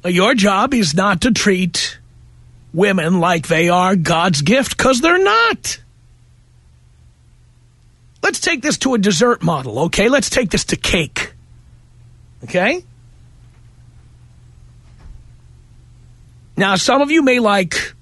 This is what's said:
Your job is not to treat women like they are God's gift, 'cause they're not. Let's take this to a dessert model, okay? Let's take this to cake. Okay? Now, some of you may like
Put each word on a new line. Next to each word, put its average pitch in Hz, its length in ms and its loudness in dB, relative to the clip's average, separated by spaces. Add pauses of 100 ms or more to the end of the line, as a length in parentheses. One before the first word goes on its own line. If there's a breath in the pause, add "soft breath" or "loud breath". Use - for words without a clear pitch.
Your 185 300 2
job 208 380 2
is 196 200 0
not 190 280 0
to 247 100 2
treat 185 640 -2 (720)
women 185 480 0
like 170 280 0
they 165 220 2
are 180 260 2
God's 165 480 0
gift, 240 340 0
'cause 254 240 2
they're 349 220 2
not. 453 560 0 (2500)
Let's 359 180 -4
take 330 220 -4
this 302 180 -2
to 269 140 -2
a 240 60 0
dessert 208 420 0
model, 131 440 -4
okay? 196 220 0
Let's 262 220 0
take 247 220 -2
this - 140 -4
to - 100 -4
cake. - 580 -4 (1120)
Okay? 214 400 -2 (3750)
Now, 196 200 0
some 262 260 2
of 285 100 0
you 320 100 4
may 254 180 2
like 202 640 -2